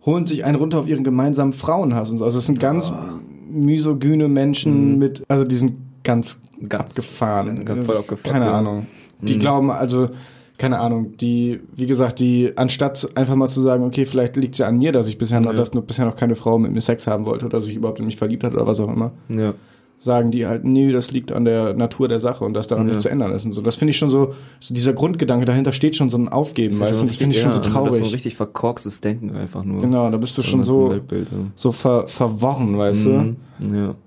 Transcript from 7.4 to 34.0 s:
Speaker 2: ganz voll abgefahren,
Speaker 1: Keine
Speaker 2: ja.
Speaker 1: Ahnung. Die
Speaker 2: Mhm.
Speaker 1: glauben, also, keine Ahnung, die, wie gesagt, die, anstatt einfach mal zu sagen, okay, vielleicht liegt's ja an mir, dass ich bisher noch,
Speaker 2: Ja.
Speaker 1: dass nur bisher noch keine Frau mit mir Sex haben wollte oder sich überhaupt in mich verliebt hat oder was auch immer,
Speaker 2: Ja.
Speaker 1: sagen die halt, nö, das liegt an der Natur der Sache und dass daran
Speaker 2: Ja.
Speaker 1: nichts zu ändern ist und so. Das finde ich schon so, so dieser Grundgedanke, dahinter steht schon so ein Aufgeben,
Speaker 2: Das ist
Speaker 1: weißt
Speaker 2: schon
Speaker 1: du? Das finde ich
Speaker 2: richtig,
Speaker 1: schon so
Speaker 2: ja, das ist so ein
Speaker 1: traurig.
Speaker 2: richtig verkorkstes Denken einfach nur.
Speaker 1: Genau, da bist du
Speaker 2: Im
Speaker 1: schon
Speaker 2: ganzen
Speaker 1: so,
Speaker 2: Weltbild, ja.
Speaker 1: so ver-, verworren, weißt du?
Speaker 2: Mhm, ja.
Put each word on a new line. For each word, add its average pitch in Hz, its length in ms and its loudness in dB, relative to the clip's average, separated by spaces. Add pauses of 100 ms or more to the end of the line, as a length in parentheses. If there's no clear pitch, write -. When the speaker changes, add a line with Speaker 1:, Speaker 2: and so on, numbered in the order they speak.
Speaker 2:
ganz 117 220 -4
voll 110 120 0
abgefahren, 104 340 -6
Speaker 1:
Keine 127 140 2
Speaker 2:
ja. 107 120 2
Speaker 1:
Ahnung. 104 280 -2 (340)
Die 107 140 0
Speaker 2:
Mhm. 107 60 0
Speaker 1:
glauben, 139 300 2
also, 127 380 0 (500)
keine 131 200 0
Ahnung, 117 400 -2
die, 120 420 -2 (140)
wie 127 120 -4
gesagt, 127 320 0
die, 123 380 2
anstatt 139 580 -2
einfach 131 200 0
mal 131 160 2
zu 131 100 -4
sagen, 127 240 2
okay, 131 220 0
vielleicht 127 300 0
liegt's 131 220 -2
ja 110 100 2
an 120 100 2
mir, 151 140 2
dass 117 160 2
ich 107 100 -8
bisher 113 220 0
noch, 113 120 2
Speaker 2:
Ja. 110 60 0
Speaker 1:
dass 117 160 -2
nur 117 80 0
bisher 123 240 -2
noch 113 100 -2
keine 117 180 0
Frau 113 240 2
mit 110 140 2
mir 110 80 -2
Sex 117 260 -2
haben 107 200 -2
wollte 113 180 -4
oder 117 160 -2
sich 104 160 -6
überhaupt 120 240 -4
in 110 60 -4
mich 107 100 -4
verliebt 110 280 -2
hat 120 100 -2
oder 110 120 2
was 110 140 0
auch 104 80 0
immer, 113 240 -2 (160)
Speaker 2:
Ja. 110 240 -2 (460)
Speaker 1:
sagen 120 320 2
die 113 160 -2
halt, 113 180 -4
nö, 131 280 4
das 123 180 0
liegt 123 200 -4
an 117 140 0
der 113 300 2
Natur 120 340 0
der 113 120 0
Sache 120 240 -2
und 104 100 -4
dass 107 140 -4
daran 110 180 0
Speaker 2:
Ja. 110 60 2
Speaker 1:
nichts 107 100 0
zu - 80 0
ändern 113 220 0
ist 98 120 -4
und 110 80 -4
so. 107 80 -6
Das 117 160 -2
finde 151 140 2
ich - 80 0
schon 151 100 2
so, 135 240 2 (280)
so - 140 -12
dieser 123 200 2
Grundgedanke, 127 500 0
dahinter 131 280 2
steht 151 220 0
schon 139 140 2
so 120 80 0
ein 120 140 0
Aufgeben, 131 380 0
Speaker 2:
Das 101 80 0
ist 104 40 0
Speaker 1:
weißt 107 200 2
Speaker 2:
schon 123 60 2
Speaker 1:
du? - 20 0
Das 117 100 -4
finde 135 180 2
ich 113 60 4
Speaker 2:
richtig, - 0 -
Speaker 1:
schon 120 100 2
so 107 60 2
Speaker 2:
ja, 104 60 -2
das - 20 0
ist 104 80 0
so 135 60 2
ein 139 40 2 (160)
Speaker 1:
traurig. 110 140 -2
Speaker 2:
richtig 123 220 -6
verkorkstes 113 680 -4
Denken 107 340 -4
einfach 95 280 -8
nur. 98 180 -2
Speaker 1:
Genau, 123 280 2
da 110 60 0
bist 123 220 -4
du 127 40 -2
Speaker 2:
Im - 60 -2
Speaker 1:
schon 131 120 2
Speaker 2:
ganzen 123 120 2
Speaker 1:
so, 131 180 4
Speaker 2:
Weltbild, 98 420 -4
ja. 98 60 -6 (160)
Speaker 1:
so - 180 0
ver-, 120 360 2
verworren, 117 680 0
weißt 104 260 2
du? - 60 4
Speaker 2:
Mhm, 110 260 2 (380)
ja. 101 200 -2 (120)